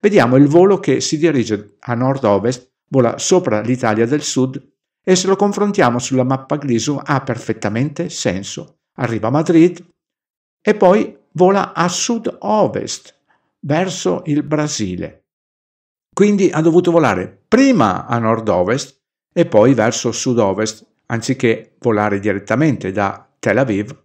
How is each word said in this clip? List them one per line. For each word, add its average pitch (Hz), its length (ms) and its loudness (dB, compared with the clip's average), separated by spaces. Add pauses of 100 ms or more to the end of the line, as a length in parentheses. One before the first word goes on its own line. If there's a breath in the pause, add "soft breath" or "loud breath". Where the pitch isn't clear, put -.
Vediamo 139 340 4
il 143 100 6
volo 180 340 4
che 127 220 0
si - 160 -4
dirige 117 600 -2
a - 120 -8
nord-ovest, 131 760 0 (180)
vola 123 300 2
sopra 156 420 0
l'Italia 117 460 0
del 143 160 -2
Sud 131 360 -2 (460)
e 185 100 2
se 185 120 -2
lo 190 100 2
confrontiamo 196 640 0
sulla 127 260 -2
mappa 131 320 -4
Gleason 139 480 -4
ha 139 160 -2
perfettamente 123 880 -6
senso. - 720 -8 (160)
Arriva 113 340 -4
a 127 40 -2
Madrid 165 520 2 (800)
e 208 120 0
poi 208 400 2 (180)
vola 185 420 2
a 170 120 0
sud-ovest, 196 1300 -4 (440)
verso 175 680 -4
il 147 180 -2
Brasile. 113 840 -6 (880)
Quindi 202 360 2
ha 160 120 -2
dovuto 170 280 2
volare 113 560 0
prima 214 600 2
a 117 120 -2
nord-ovest 110 840 -2 (320)
e 170 100 2
poi 120 300 4
verso 113 380 -2
sud-ovest, 110 720 -2 (260)
anziché 117 680 -2
volare 104 420 0
direttamente 104 680 -2
da 98 380 -4 (100)
Tel 107 200 0
Aviv 117 360 -2 (100)